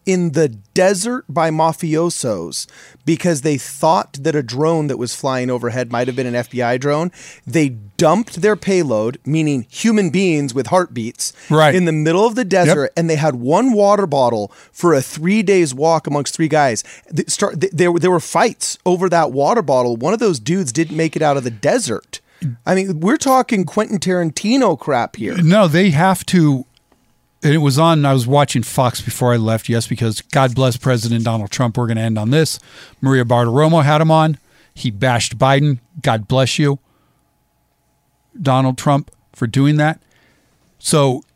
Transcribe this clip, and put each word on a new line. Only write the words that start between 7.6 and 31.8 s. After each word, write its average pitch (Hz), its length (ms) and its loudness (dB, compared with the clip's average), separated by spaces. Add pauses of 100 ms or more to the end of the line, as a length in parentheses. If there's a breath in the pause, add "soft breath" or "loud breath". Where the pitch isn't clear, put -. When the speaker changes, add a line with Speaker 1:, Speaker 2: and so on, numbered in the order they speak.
Speaker 1:
dumped 151 760 -2
their 208 140 2
payload, 127 680 -2
meaning 147 460 -2
human 208 400 0
beings 151 420 0
with 123 160 -4
heartbeats, 123 640 -4 (160 loud breath)
Speaker 2:
Right. 151 240 6
Speaker 1:
in 185 120 2
the 165 80 2
middle 160 340 2
of 233 80 -2
the 247 80 -2
Speaker 2:
Yep. 196 60 -4
Speaker 1:
desert, 160 480 2
and 165 120 0
they 160 60 0
had 147 220 0
one 170 360 0
water 202 360 2
bottle 120 400 0 (240 soft breath)
for 170 200 2
a 139 80 4
three 185 440 -2
days 175 280 2
walk 156 360 -2
amongst 143 260 -4
three 160 140 0
guys. 139 340 0 (260 loud breath)
They - 200 -4
start, - 320 -4
th-, 190 120 -2
there, 175 200 2
there 175 180 2
were 180 80 2
fights - 680 -2
over 180 240 0
that 165 220 2
water 151 320 0
bottle. 127 340 0
One 139 160 -2
of 226 60 -2
those 190 220 0
dudes 151 320 -2
didn't 156 240 -4
make 160 180 -2
it 156 80 -4
out 147 140 2
of 131 80 -4
the 123 60 -6
desert. 127 680 -4 (460 soft breath)
I 185 80 0
mean, 190 240 -2
we're 202 200 0
talking 247 460 0
Quentin 208 360 -2
Tarantino 185 760 0
crap 120 380 -4
here. - 260 -6
Speaker 2:
No, 180 280 6
they 180 220 4
have 170 360 0
to, 147 400 2 (720)
and 147 140 2
it 160 40 2
was 143 200 2
on, 160 260 4
I 139 80 2
was 127 140 2
watching 135 380 2
Fox 123 360 -2
before 120 320 -2
I 120 40 2
left, 110 320 -2
yes, 117 180 -2
because 113 360 -4
God 131 340 0
bless 131 200 0
President 117 460 -2
Donald 113 300 -4
Trump. 120 260 -2
We're 120 80 0